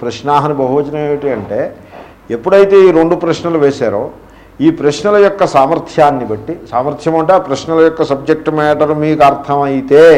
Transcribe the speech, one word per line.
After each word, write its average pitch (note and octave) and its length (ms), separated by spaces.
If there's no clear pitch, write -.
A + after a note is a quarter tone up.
ప్రశ్నాహని C#3+ 520
బహువచనం C#3+ 540
ఏమిటి C#3+ 240
అంటే, G#2 280
ఎప్పుడైతే G3 440
ఈ - 40
రెండు E3 240
ప్రశ్నలు E3+ 420
వేశారో, B2 460
ఈ D#3 100
ప్రశ్నల D3 440
యొక్క G3 300
సామర్థ్యాన్ని C#3+ 800
బట్టి, G#2+ 340
సామర్థ్యం C#3+ 480
అంటే D#3+ 140
ఆ - 40
ప్రశ్నల D3 420
యొక్క D#3+ 240
సబ్జెక్ట్ D3 460
మ్యాటర్ D3+ 480
మీకు D3+ 260
అర్థమైతే C#3 800